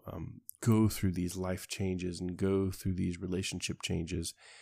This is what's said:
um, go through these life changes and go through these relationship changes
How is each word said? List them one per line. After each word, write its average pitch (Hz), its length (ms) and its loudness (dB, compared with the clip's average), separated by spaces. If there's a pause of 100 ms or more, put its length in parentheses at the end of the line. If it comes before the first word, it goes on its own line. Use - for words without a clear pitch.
um, - 340 -8 (200)
go 110 280 6
through 98 240 0
these 90 240 -2
life 92 320 -4
changes 90 520 -2
and 90 160 -4
go 95 340 4
through 92 240 -2
these 90 260 0
relationship 92 600 -2
changes 85 500 0 (300)